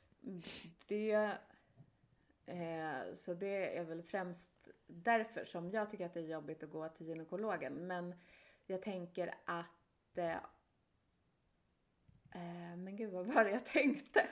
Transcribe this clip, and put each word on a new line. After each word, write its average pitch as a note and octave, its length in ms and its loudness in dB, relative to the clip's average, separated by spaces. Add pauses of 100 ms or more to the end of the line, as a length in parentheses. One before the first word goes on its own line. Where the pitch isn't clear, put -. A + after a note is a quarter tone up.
(880)
det, G#3+ 260 2 (1300)
eh, D#3+ 680 -4
så - 200 -6
det F#3+ 440 0
är E3+ 60 0
väl E3 200 -4
främst F3+ 640 -6 (200)
därför A3 580 2
som F3 260 -4
jag G#3 180 2
tycker G3+ 160 -4
att F3 80 -6
det F3 60 -4
är E3 80 -4
jobbigt D#3 360 -6
att D3+ 60 -10
gå D#3+ 200 -6
till D#3+ 180 -12
gynekologen. D#3+ 680 -2 (140)
Men F3 280 -2 (500)
jag F#3 160 -2
tänker F3 540 -4 (100)
att... - 720 -8
Eh, E3+ 140 2 (2000)
eh, F3 460 -6
men F#3+ 180 -6
gud, G#3+ 160 -2
vad F3+ 160 -2
var A#3+ 180 8
det G3 60 4
jag A#3 140 2
tänkte? - 680 6